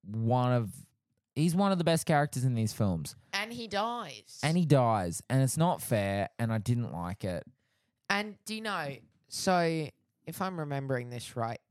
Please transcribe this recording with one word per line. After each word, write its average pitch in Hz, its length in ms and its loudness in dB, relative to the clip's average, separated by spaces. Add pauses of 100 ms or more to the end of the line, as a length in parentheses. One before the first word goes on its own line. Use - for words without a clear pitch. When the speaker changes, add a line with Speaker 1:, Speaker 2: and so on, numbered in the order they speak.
Speaker 1:
one 117 500 2
of, 117 200 0 (640)
he's 160 180 2
one 196 160 4
of 185 80 2
the 170 60 0
best 165 200 4
characters 143 400 2
in 127 100 2
these 110 180 0
films. 87 420 -2 (180)
Speaker 2:
And 214 200 -4
he 233 160 -10
dies. 202 720 -6
Speaker 1:
And 160 140 2
he 180 100 4
dies, 113 640 4
and 131 120 4
it's 127 140 2
not 165 240 2
fair, 101 480 0 (120)
and 113 120 0
I 110 60 0
didn't 117 340 -2
like 87 320 -8
it. 90 200 -4 (680)
Speaker 2:
And 208 240 -2 (120)
do 214 100 -8
you 220 60 -10
know, 165 340 -6 (320)
so 165 600 0 (380)
if 165 160 -10
I'm 185 160 -6
remembering 135 520 -4
this 120 260 -10
right 113 240 -4 (100)